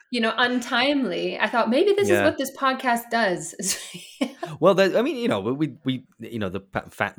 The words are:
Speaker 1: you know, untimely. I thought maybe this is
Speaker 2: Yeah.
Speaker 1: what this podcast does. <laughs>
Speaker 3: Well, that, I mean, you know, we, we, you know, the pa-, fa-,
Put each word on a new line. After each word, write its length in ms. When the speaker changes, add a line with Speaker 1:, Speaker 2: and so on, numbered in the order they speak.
Speaker 1:
you 100
know, 160
untimely. 1040
I 60
thought 240
maybe 240
this 140
is 20
Speaker 2:
Yeah. 140
Speaker 1:
what 120
this 200
podcast 540
does. 500
<laughs> 340
Speaker 3:
Well, 140
that, 220
I 60
mean, 160
you 100
know, 120
we, 440
we, 200
you 220
know, 80
the 100
pa-, 320
fa-, 280